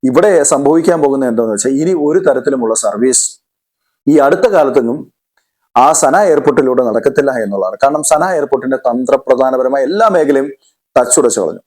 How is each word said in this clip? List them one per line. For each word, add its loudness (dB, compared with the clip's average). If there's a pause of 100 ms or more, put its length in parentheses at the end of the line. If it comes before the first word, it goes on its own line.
ഇവിടെ 2 (220)
സംഭവിക്കാൻ 2
പോകുന്നത് 0
എന്താണെന്ന് -2
വെച്ചാൽ, -2
ഇനി 0 (140)
ഒരു 0
തരത്തിലുമുള്ള -2 (100)
സർവീസ് -2 (840)
ഈ 4 (100)
അടുത്ത 2
കാലത്തെങ്ങും 0 (760)
ആ 4 (160)
സന 2 (140)
എയർപോർട്ടിലൂടെ 0
നടക്കത്തില്ല 0 (140)
എന്നുള്ളതാണ്. -6
കാരണം 0
സന 2 (120)
എയർപോർട്ടിന്റെ -2 (100)
തന്ത്രപ്രധാനപരമായ 0
എല്ലാ 0
മേഖലയും 0 (480)
തച്ചുടച്ചു 0
കളഞ്ഞു. -6